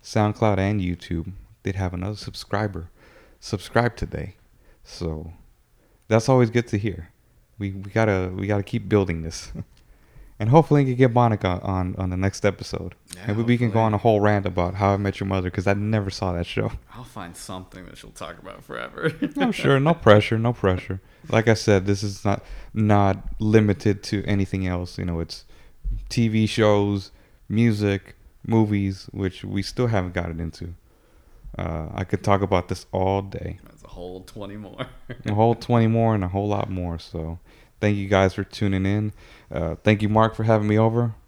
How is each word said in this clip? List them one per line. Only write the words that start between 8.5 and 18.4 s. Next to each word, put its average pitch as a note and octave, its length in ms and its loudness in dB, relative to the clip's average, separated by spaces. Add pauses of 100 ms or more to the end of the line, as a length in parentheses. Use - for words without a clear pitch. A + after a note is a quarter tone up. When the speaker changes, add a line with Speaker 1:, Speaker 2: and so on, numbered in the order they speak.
Speaker 1:
keep G#2 260 -6
building F#2 320 2
this, - 300 -10 (440)
<laughs> - 440 -20
and G#2+ 100 0
hopefully D3 340 6
we C3 80 0
can B2 60 -2
get B2+ 160 4
Monica G#2 500 2
on, F#2 340 -2
on F#2 120 -2
the F2+ 80 -4
next G2 260 -2
episode. F#2 520 -4 (200)
Speaker 2:
Yeah, F#2 120 -10
Speaker 1:
Maybe G#2+ 160 0
we A#2+ 140 4
can A#2+ 100 0
go G2 60 -2
Speaker 2:
hopefully. A2+ 120 4
Speaker 1:
on G#2+ 80 2
a G#2 60 0
whole G#2+ 200 4
rant G2+ 280 2
about F2+ 280 0
How G2 180 2
I G2 40 2
Met G2 220 -2
Your G2 80 -4
Mother, F#2 240 -2
'cause F#2+ 160 -2
I G2 80 2
never G#2 340 0
saw F#2 240 -2
that F2 140 -2
show. G#2+ 240 -2 (220)
Speaker 2:
I'll B2 100 -16
find F2+ 320 -16
something F#2 500 -16
that - 120 -20
she'll - 140 -20
talk E2 280 -16
about F#2+ 240 -18